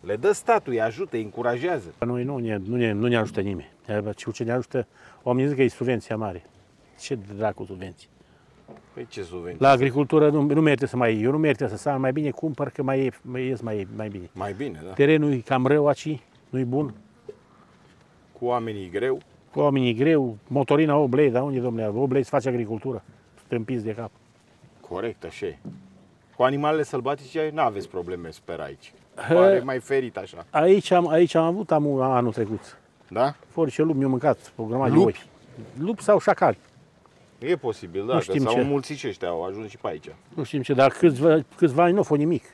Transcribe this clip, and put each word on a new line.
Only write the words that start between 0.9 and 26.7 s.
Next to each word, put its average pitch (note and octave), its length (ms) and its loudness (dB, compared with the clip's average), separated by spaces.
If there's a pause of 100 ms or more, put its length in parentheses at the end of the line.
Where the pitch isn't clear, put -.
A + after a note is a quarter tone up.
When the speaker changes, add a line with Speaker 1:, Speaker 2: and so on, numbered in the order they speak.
Speaker 1:
îi A2+ 60 -4
încurajează. A#2+ 760 -4
Speaker 2:
Noi B2 260 -4
nu C3+ 140 -6
ne, A2+ 180 -4
nu G2+ 200 -6
ne, A#2 160 2
nu G#2 140 0
ne A#2+ 100 2
ajută A2 240 -2
nimeni. F#2+ 300 -6 (180)
Iar G#2 260 -4
ce, - 160 -12
ce A#2 140 -6
ne A#2 80 -2
ajută, B2+ 340 -4 (360)
oamenii B2+ 260 0
zic C#3+ 80 -2
că C3+ 60 4
e B2+ 60 6
subvenția A#2 480 -4
mare. G2 280 -8 (560)
Ce C3 180 -8 (180)
dracu G#2 280 -4
subvenții? F#2 440 -16 (840)
Speaker 1:
Păi B2 140 -14
ce G#2 140 -12
subvenții? F2 380 -10
Speaker 2:
La C3+ 100 8
agricultură C#3 600 4
nu, D3+ 120 2
nu C#3+ 180 2
merită C#3 260 2
să B2+ 100 -6
mai A#2 180 2
iei. G#2+ 80 -2
Eu A#2+ 80 2
nu D3 80 0
merită D3 280 2
să, G#2 100 -6
să D3 140 -4
mai C3+ 220 0
bine D3 180 -2
cumpăr, D3 380 -6
că - 140 -8
mai C3+ 220 0
e, B2+ 60 0 (120)
mai B2+ 240 -8
ies C3 140 -4
mai, G#2+ 260 -6 (100)
mai G#2+ 120 -8
bine. F#2+ 240 -14
Speaker 1:
Mai G2 200 -8
bine, G2+ 320 -10
da. F#2 80 -14
Speaker 2:
Terenul D3 400 4
e C3+ 60 0
cam B2+ 280 0
rău D3 200 4
aici, D3 340 -2 (280)
nu-i C3 160 -4
bun. C3 300 -4 (1400)
Speaker 1:
Cu B2 60 -10
oamenii A2+ 400 -4
e F#2 40 -14
greu. A2+ 300 -2 (340)
Speaker 2:
Cu D3 80 -4
oamenii C3+ 300 2
e - 20 0
greu. C3 440 2 (100)
Motorina C#3+ 500 2
opt C#3 180 2
lei, C#3+ 160 4
dar A#2+ 120 2
unde, C#3 160 -2
domnule, A2+ 280 -2
opt B2 260 -2
lei C3+ 100 2
să A#2+ 80 -4
faci C3 160 0
agricultură? A#2 580 -4 (400)
Stâmpiți A#2 400 -4
de A2 100 -4
cap. A2 160 -10 (680)
Speaker 1:
Corect, - 440 -8
așa E2+ 220 -10
e. D2 120 -8 (800)
Cu B2 60 2
animalele D3 400 2